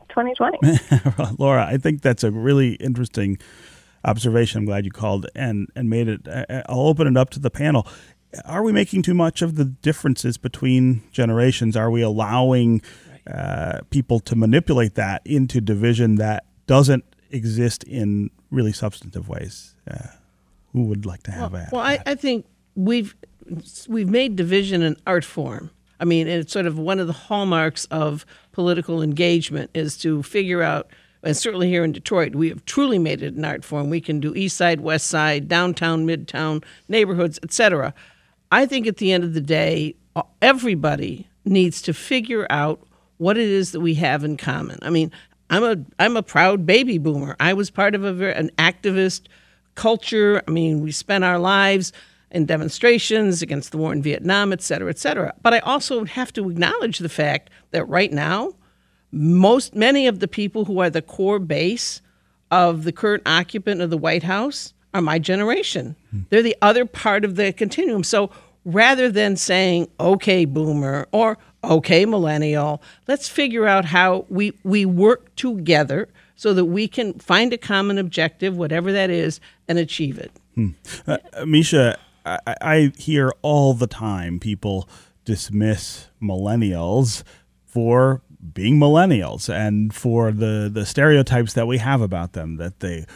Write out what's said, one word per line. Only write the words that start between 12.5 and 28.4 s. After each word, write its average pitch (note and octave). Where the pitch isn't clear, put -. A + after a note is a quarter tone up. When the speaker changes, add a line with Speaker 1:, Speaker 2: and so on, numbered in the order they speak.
Speaker 2:
uh, -
people A#2+
to -
manipulate A#2
that G2
into C3
division A2
that G#2+
doesn't C3+
exist A2+
in G#2
really A2+
substantive G2
ways? -
Uh, -
who B2
would G#2
like F2+
to G2+
have -
Speaker 3:
Well, F2+
Speaker 2:
at E2
Speaker 3:
well, B3
I, C#4
Speaker 2:
that? C#4
Speaker 3:
I C#4+
think B3
we've, G#3
we've A3
made A#3+
division F#3
an D#3
art F3+
form. C3+
I -
mean, E3
it's E3+
sort G3
of D#3
one F#3
of F3+
the E3
hallmarks F3
of D3+